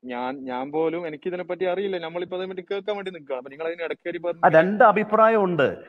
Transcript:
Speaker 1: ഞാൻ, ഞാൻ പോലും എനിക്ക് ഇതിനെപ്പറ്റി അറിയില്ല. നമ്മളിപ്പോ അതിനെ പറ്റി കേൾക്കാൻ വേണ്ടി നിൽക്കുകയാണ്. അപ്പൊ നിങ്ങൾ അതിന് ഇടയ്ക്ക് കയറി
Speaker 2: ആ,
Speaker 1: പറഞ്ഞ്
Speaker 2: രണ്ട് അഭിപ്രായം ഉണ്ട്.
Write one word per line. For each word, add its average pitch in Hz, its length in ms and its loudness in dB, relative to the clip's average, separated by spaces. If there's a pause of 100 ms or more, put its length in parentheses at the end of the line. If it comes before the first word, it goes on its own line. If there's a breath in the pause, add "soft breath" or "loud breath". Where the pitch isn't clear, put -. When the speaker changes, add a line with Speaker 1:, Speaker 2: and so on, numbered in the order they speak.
Speaker 1:
ഞാൻ, 127 380 -8
ഞാൻ 131 280 -8
പോലും 160 360 -2
എനിക്ക് 151 200 -10
ഇതിനെപ്പറ്റി 180 360 -6
അറിയില്ല. 185 340 -2
നമ്മളിപ്പോ 175 400 -8
അതിനെ 185 180 -6
പറ്റി 180 160 -12
കേൾക്കാൻ 202 240 -4
വേണ്ടി 190 160 -8
നിൽക്കുകയാണ്. 139 260 -10
അപ്പൊ 127 120 -12
നിങ്ങൾ 151 180 -8
അതിന് 170 140 -6
ഇടയ്ക്ക് 156 280 -8
കയറി 170 80 -8
Speaker 2:
ആ, 170 220 -6
Speaker 1:
പറഞ്ഞ് 170 180 6
Speaker 2:
രണ്ട് 196 260 6
അഭിപ്രായം 214 600 6
ഉണ്ട്. 165 340 2 (120)